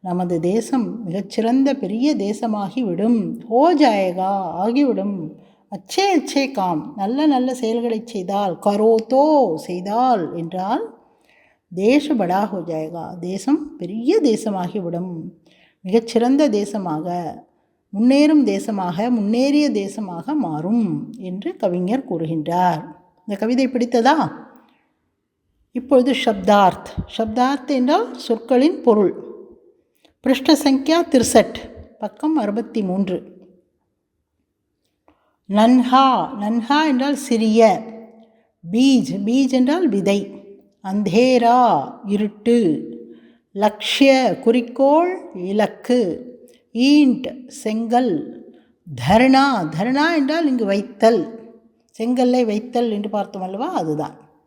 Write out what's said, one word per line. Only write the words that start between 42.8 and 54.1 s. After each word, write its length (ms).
லக்ஷ்ய, 840
குறிக்கோள், 720
இலக்கு. 640
ஈண்ட், 760
செங்கல். 640
தர்ணா, 580
தர்ணா 460
என்றால் 320
இங்கு 180
வைத்தல், 560
செங்கல்லை 460
வைத்தல் 460
என்று 180
பார்த்தோம் 320
அல்லவா, 320
அதுதான். 420